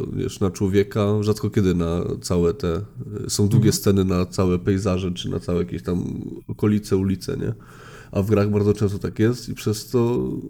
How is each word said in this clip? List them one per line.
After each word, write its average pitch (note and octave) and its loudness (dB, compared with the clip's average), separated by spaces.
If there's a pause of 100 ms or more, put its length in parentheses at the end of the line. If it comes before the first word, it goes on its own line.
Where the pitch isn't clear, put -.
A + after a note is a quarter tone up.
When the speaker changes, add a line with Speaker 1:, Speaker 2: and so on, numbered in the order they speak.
(140)
Speaker 1:
wiesz, - -4
na F#2+ 0
człowieka, G2+ 2
rzadko G#2 0
kiedy F#2 2
na E2+ 0 (180)
całe F2 2
te, E2+ -2
e, F#2 -4 (480)
są G#2 2
długie A2 6
Speaker 2:
Mhm. F#2+ 4
Speaker 1:
sceny G2 2
na F#2 2
całe F2+ 0
pejzaże, F#2+ 0
czy F2+ -8
na F#2 -2
całe F2 -2
jakieś F2+ -4
tam - -4 (240)
okolice, G#2+ 0
ulice, F#2+ -2
nie? F#2+ -4 (580)
A G2+ 0
w G2 0
grach G#2 4
bardzo G#2 4
często G2+ -2
tak - -4
jest A#2+ 2
i G2 -6
przez - -4
to, B2 0 (200)